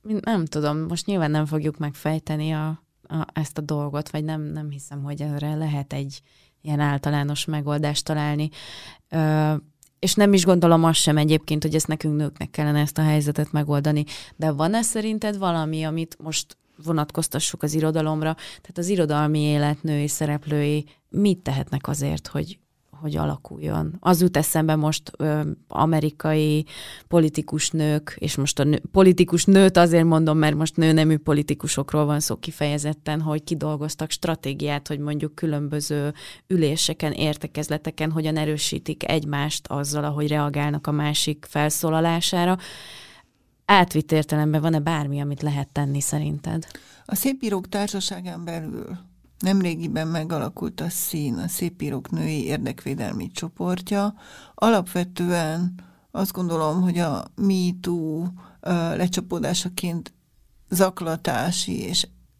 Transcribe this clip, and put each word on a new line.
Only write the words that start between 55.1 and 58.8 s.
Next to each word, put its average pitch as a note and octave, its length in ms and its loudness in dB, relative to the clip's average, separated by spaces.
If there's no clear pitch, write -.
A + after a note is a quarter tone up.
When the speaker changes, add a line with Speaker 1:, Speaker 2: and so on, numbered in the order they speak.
Speaker 2:
azt F#3+ 200 -4
gondolom, E3 500 0
hogy F3 160 2
a D#3 280 -2
Me F#3+ 340 2
Too, E3 420 -2
ö, F3+ 60 -4